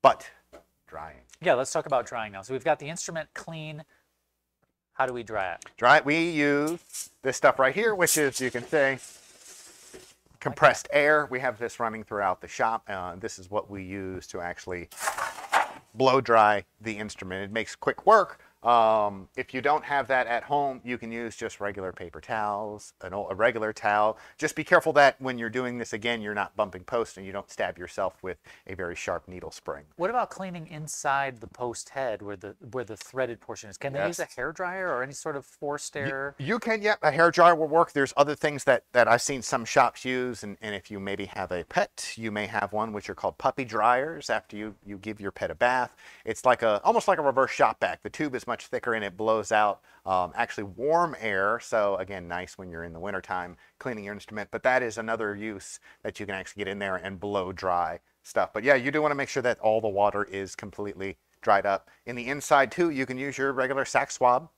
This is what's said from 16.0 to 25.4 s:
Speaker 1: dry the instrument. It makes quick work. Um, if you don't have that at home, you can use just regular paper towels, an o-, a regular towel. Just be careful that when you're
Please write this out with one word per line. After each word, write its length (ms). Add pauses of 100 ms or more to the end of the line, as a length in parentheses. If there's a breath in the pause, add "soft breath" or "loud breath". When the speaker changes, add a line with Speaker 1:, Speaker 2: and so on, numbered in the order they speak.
Speaker 1:
dry 440 (160)
the 180
instrument. 460
It 80
makes 240
quick 300
work. 340 (220 soft breath)
Um, 720
if 180
you 80
don't 240
have 220
that 180
at 160
home, 420
you 140
can 120
use 240
just 260
regular 340
paper 260
towels, 800
an 140
o-, 160
a 40
regular 380
towel. 460 (180 loud breath)
Just 180
be 100
careful 280
that 260
when 200
you're 100